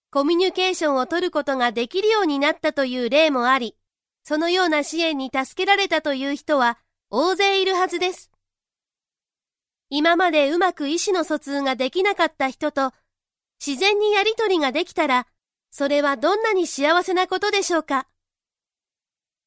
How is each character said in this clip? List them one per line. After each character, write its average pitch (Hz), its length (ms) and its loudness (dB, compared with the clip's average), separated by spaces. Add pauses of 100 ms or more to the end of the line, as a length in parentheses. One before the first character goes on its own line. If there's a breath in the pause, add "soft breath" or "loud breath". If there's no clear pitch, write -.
コ 277 140 0
ミ 320 100 2
ュ 339 40 4
ニ 370 140 2
ケ 370 200 0
ー - 20 -6
シ 339 140 -2
ョ 285 60 2
ン - 20 0
を 254 100 0
取 339 180 -4
る - 80 -4
こ 294 120 -2
と 277 120 -2
が 240 160 0
で 233 160 -4
き 381 140 -4
る 427 80 2
よ 440 120 2
う 381 40 2
に 285 140 0
な 285 120 2
っ 320 80 -8
た 302 140 -2
と 277 100 -2
い 254 140 -4
う 240 120 -2
例 311 200 4
も 247 180 0
あ 262 120 2
り、 220 160 -8 (480)
そ 302 140 -4
の 339 120 0
よ 370 140 2
う 349 60 2
な 294 140 0
支 311 160 -6
援 320 180 -2
に 262 160 -6
助 269 300 -4
け - 20 0
ら 403 100 4
れ 392 120 0
た 311 140 -2
と 294 120 -2
い 269 180 -4
う 285 40 -4
人 302 220 -2
は 240 220 0 (320)
大 330 240 0
勢 392 260 2
い 370 40 0
る 370 100 0
は 359 120 2
ず 349 120 -6
で 359 140 -2
す。 - 180 -16 (1600)
今 311 260 2
ま 349 160 2
で 294 200 4
う 339 60 0
ま 359 160 2
く 285 140 -6
意 311 180 -2
思 392 100 2
の 330 80 0
疎 302 140 -2
通 277 240 -4
が 269 140 -2
で 254 160 -2
き 370 100 -2
な 403 140 0
か 349 100 2
っ 311 100 -4
た 269 140 -2
人 294 220 -4
と 269 220 -2 (720)
自 269 160 -6
然 403 200 2
に 415 120 2
や 403 120 2
り 440 120 0
取 427 200 0
り 330 40 2
が 269 120 0
で 311 140 -2
き - 80 -16
た 320 140 0
ら、 247 200 0 (420)
そ 277 180 -4
れ 285 140 2
は 277 160 0
ど 320 180 2
ん 440 60 -2
な 440 120 0
に 359 120 0
幸 320 380 0
せ 370 100 -4
な 370 140 0
こ 370 120 -4
と 403 120 -2
で 403 100 0
し 359 140 -2
ょ 320 40 0
う 302 40 -4
か。 262 240 -4 (1400)